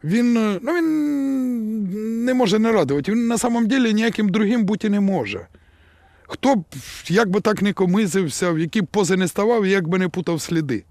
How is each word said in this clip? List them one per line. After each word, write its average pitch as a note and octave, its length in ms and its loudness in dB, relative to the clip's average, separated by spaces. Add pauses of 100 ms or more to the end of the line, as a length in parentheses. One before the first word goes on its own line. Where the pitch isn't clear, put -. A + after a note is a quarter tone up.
він, A#3 320 2
е, G#3+ 260 0
ну, C4+ 100 -2
він B3+ 1500 -2
не B3+ 100 2
може A3 240 2
не A3+ 140 2
радувати, D3 400 2
він A#3 140 0
на A#3 120 0
самом A#3 280 0
деле A#3 260 2
ніяким G#3+ 360 2
другим G#3+ 360 2
бути G#3+ 240 0
не G3+ 120 2
може. C3+ 460 -2 (880)
Хто - 220 0
б, F#3+ 100 -2 (440)
як G3 220 2
би G3 100 0
так G3+ 220 0
не G3+ 100 0
комизився, F#3 800 0
в D#3+ 80 0
які E3+ 240 0
б F3 40 -2
пози F#3+ 300 0
не F#3 120 0
ставав, G#3+ 380 0
як F#3+ 220 2
би F#3 100 0
не F#3 100 0
путав E3+ 320 -4
сліди. C#3 500 -2